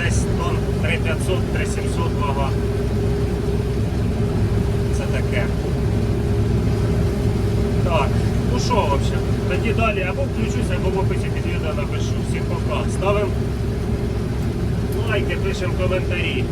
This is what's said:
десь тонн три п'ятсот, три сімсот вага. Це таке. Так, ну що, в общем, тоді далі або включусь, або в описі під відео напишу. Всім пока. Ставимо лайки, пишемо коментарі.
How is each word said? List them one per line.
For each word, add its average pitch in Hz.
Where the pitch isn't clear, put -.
десь -
тонн -
три -
п'ятсот, -
три -
сімсот -
вага. -
Це -
таке. -
Так, -
ну -
що, -
в -
общем, -
тоді -
далі 196
або 185
включусь, -
або -
в 185
описі -
під -
відео 175
напишу. -
Всім -
пока. -
Ставимо 202
лайки, 202
пишемо 180
коментарі. 180